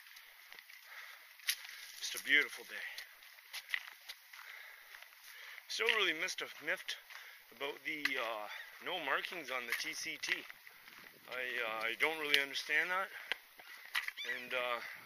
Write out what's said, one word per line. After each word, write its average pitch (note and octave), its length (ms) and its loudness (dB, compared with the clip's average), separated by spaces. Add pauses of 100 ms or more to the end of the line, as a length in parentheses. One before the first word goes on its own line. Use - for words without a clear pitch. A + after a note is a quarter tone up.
(2000)
Just - 160 -2
a - 80 -4
beautiful C3 400 6
day. G#2 220 -6 (2750)
Still A3+ 320 6
really E3 160 6
missed F3 240 -2
a, B2+ 80 -4 (160)
miffed F3+ 320 -2 (560)
about C#3+ 320 -2
the, D3+ 160 -2 (160)
uh, A2 320 0 (320)
no D#3 240 0
markings D3+ 480 0
on A#2+ 160 0
the A#2 80 2
T D#3 160 -2
C D3+ 320 -4
T. - 160 2 (880)
I, A#2+ 80 -2
uh, A#2 560 4
I - 80 -
don't D#3+ 160 6
really D3 240 10
understand D3+ 480 4
that. F#3+ 240 4 (1120)
And, B2 240 -2
uh, B2 320 2 (220)